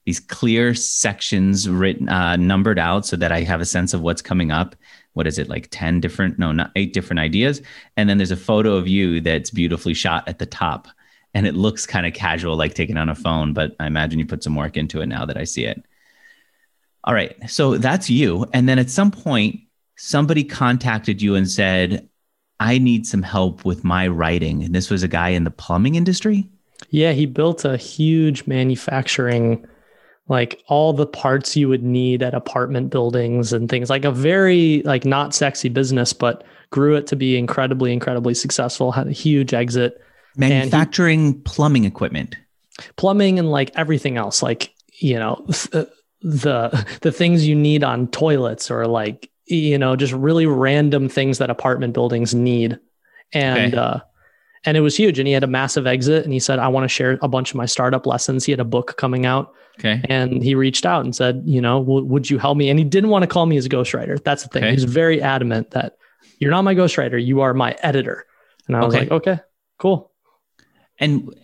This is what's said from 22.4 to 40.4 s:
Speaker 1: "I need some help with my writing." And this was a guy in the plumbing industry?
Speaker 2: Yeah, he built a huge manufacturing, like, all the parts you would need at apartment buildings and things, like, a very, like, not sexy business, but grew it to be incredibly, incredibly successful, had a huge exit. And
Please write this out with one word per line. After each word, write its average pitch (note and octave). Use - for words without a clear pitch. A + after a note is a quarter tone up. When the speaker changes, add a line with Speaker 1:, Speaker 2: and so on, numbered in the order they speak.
Speaker 1:
"I A#2
need A#2+
some G2
help F#2
with F#2
my F#2
writing." E2
And E2+
this F#2
was F#2+
a F2+
guy E2+
in F2+
the D#2+
plumbing G#2
industry? F#3+
Speaker 2:
Yeah, D#3
he C#3+
built D#3+
a C3+
huge D#3
manufacturing, B2+
like, B2
all D#3
the D3
parts C3+
you C#3+
would C3
need B2
at B2+
apartment B2+
buildings A#2+
and A#2
things, B2
like, C3+
a C#3+
very, E3
like, C3+
not C#3+
sexy C3+
business, B2+
but A#2+
grew C#3+
it D3
to D3
be C3
incredibly, C3
incredibly A#2+
successful, B2
had C3+
a C#3+
huge C#3
exit. A#2+
And C3+